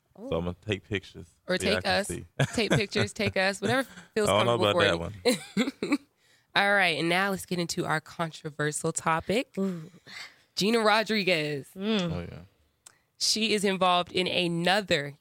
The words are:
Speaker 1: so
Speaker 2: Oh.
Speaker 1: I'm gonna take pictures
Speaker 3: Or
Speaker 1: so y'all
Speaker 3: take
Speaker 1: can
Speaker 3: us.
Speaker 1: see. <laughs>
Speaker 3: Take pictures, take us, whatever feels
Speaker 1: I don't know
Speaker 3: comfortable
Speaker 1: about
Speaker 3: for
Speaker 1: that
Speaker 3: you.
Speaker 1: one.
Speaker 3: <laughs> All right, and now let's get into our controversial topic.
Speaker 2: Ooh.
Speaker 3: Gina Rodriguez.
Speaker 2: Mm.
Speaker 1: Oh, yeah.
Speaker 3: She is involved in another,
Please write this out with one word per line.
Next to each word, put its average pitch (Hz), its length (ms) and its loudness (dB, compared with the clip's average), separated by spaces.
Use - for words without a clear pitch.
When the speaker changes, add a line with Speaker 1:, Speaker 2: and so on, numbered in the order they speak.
Speaker 1:
so 220 140 -12
Speaker 2:
Oh. 85 80 -2
Speaker 1:
I'm 85 60 -2
gonna 87 120 -6
take 101 220 -4
pictures 92 380 -8
Speaker 3:
Or 180 100 -2
Speaker 1:
so 180 80 -6
y'all 196 80 2
Speaker 3:
take - 100 -2
Speaker 1:
can 190 160 0
Speaker 3:
us. 202 60 -4
Speaker 1:
see. 85 180 -8
<laughs> - 160 0
Speaker 3:
Take 226 160 0
pictures, 160 420 0
take 202 240 -4
us, 196 240 0
whatever 240 260 0
feels 214 140 2
Speaker 1:
I 104 160 6
don't - 20 2
know 120 120 4
Speaker 3:
comfortable 101 220 4
Speaker 1:
about 85 140 -6
Speaker 3:
for - 120 -10
Speaker 1:
that - 320 -2
Speaker 3:
you. - 320 -2
Speaker 1:
one. 277 100 0
Speaker 3:
<laughs> - 340 -10
All 202 160 4
right, 180 260 4
and 165 100 0
now 190 220 2
let's 185 160 -4
get 180 120 -4
into 170 260 -2
our 156 160 -2
controversial 151 920 -6
topic. 170 560 -2
Speaker 2:
Ooh. 180 320 -4
Speaker 3:
Gina 220 240 2
Rodriguez. 185 880 2
Speaker 2:
Mm. 190 360 -2
Speaker 1:
Oh, - 80 -4
yeah. 87 180 -10
Speaker 3:
She 214 360 0
is 202 100 2
involved 180 480 2
in 180 160 0
another, 175 920 0